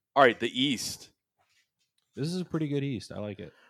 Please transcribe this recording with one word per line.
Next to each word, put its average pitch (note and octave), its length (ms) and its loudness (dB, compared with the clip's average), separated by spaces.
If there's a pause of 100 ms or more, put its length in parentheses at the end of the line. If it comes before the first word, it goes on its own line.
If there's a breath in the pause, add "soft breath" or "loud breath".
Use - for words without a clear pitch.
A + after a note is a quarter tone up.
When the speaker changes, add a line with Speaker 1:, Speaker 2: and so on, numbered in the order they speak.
(160)
Speaker 1:
all C#3+ 80 8
right, A#2+ 160 6
the A#2 100 0 (140)
East. - 480 -4 (1040)
Speaker 2:
This C3 120 -2
is F3+ 140 -4
a E3+ 40 -4
pretty D#3 220 -2
good C#3 160 0
East. C3 280 -4
I F#2+ 80 -10
like G#2 200 -6
it. F#2+ 140 -14 (160 soft breath)